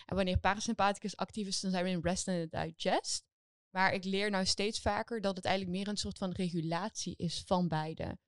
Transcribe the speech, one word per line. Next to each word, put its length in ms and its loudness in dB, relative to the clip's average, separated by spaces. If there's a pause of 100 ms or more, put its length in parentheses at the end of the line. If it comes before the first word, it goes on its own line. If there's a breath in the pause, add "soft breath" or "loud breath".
En 120 -2
wanneer 220 2
parasympathicus 800 0
actief 300 -4
is, 140 -2
dan 100 0
zijn 140 2
we 60 2
in 120 2
rest 260 0
en 220 0
digest. 720 0 (520)
Maar 180 6
ik 100 -2
leer 260 0
nou 160 2
steeds 340 0
vaker 400 -2
dat 160 0
het 80 -10
eigenlijk 340 0
meer 100 -2
een 80 -2
soort 220 -4
van 140 -2
regulatie 840 -2
is 300 -4
van 220 4
beide. 600 -2